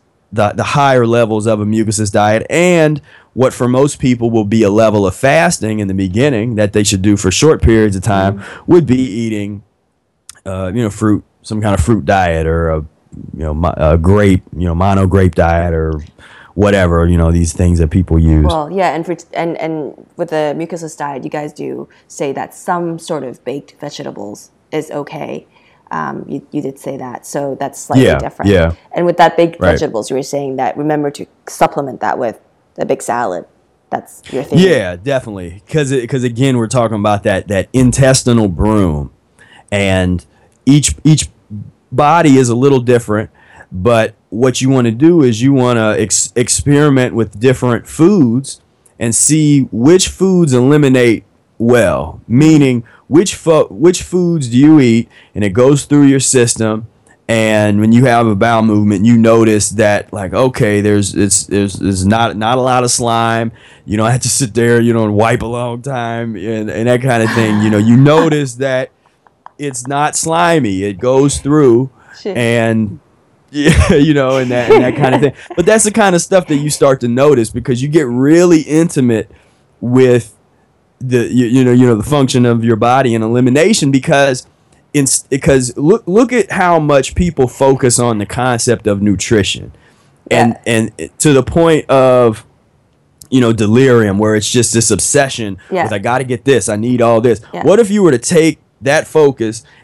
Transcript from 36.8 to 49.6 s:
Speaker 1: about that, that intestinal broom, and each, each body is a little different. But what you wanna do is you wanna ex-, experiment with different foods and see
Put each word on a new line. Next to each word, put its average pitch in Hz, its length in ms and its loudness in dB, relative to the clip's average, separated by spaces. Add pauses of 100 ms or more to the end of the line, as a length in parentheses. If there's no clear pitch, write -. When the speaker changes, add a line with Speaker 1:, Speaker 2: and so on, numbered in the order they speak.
Speaker 1:
about 104 260 0
that, 98 260 -2
that 95 220 -2
intestinal 123 760 2
broom, 87 640 -2 (600)
and 92 540 -2 (400)
each, 139 380 2
each 156 260 2 (640)
body 147 460 2
is 127 120 2
a 113 60 -2
little 135 240 2
different. 117 500 0 (420)
But 117 440 0 (140)
what 123 320 -2
you 131 80 0
wanna 127 220 2
do 160 300 4
is 120 200 0
you 135 120 2
wanna 120 440 2
ex-, - 380 -4
experiment 135 800 0
with 110 260 -4
different 123 480 0
foods 139 720 2 (400)
and 117 140 -4
see 147 480 2 (100)